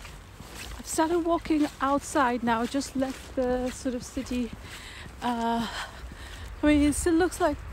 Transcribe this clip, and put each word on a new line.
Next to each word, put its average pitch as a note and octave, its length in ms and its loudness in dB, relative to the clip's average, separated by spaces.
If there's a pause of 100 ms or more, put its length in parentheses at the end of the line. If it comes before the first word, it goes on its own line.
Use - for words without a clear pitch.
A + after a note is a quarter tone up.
(760)
I've - 80 -14
started E4 400 2
walking D#4+ 420 2 (140)
outside C4 640 2
now, A#3 240 2
just - 280 -2
left C4 400 -4
the B3+ 360 0
sort B3 240 -4
of B3 80 -6
city. B3 480 -4 (720)
Uh, A#3 440 0 (960)
I D4+ 40 6
mean, D4 160 8
it D4 100 6
still F4 220 4
looks F4 260 4
like, D4+ 160 4 (140)